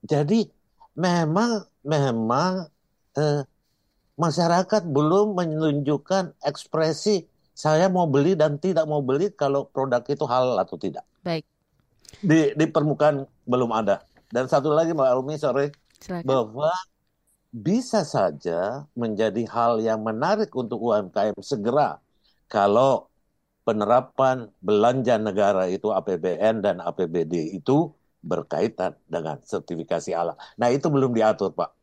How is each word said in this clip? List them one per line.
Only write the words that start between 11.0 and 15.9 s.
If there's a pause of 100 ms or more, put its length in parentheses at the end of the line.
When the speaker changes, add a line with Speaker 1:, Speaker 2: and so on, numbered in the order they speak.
Speaker 2:
Baik. (800)
Speaker 1:
Di,
di
permukaan (160)
belum
ada. (240)
Dan
satu
lagi,
Mbak
Umi,
sorry, (320)